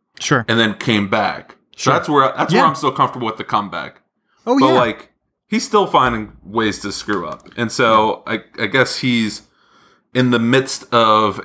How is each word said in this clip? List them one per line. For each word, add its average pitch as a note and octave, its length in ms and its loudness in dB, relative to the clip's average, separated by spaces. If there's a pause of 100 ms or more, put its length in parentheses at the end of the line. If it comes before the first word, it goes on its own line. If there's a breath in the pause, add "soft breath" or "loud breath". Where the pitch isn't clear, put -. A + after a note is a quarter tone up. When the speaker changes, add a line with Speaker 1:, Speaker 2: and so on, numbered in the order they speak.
(180)
Speaker 1:
Sure. B2+ 300 0
Speaker 2:
and A2+ 100 0
then G#2+ 160 2
came G#2 340 -2
back. G2 480 -4 (200)
So - 140 -2
Speaker 1:
Sure. - 20 4
Speaker 2:
that's E3+ 160 -2
where, C#3 280 2
that's D3+ 160 -2
Speaker 1:
Yeah. A3+ 80 4
Speaker 2:
where E3 80 4
I'm D3 60 -2
still C3+ 180 -4
comfortable B2 340 -2
with G#2+ 100 -6
the A2 80 -12
comeback. F2 560 -6 (460)
Speaker 1:
Oh, B3+ 120 0
Speaker 2:
But, C4 80 4
Speaker 1:
yeah. C3 60 4
Speaker 2:
like, A#2+ 380 0 (380)
he's A3+ 160 -2
still G3+ 220 2
finding A#2+ 460 0 (100)
ways G#2+ 380 -2
to G2+ 120 -8
screw F#2 340 -4
up. - 300 -14
And A#2 140 -4
so A2 560 2
I, A2 160 -6 (160)
I A#2 80 -4
guess B2+ 320 0
he's A#2 440 -2 (720 soft breath)
in B2+ 160 2
the A#2+ 80 4
midst C3 540 0
of G#2+ 520 2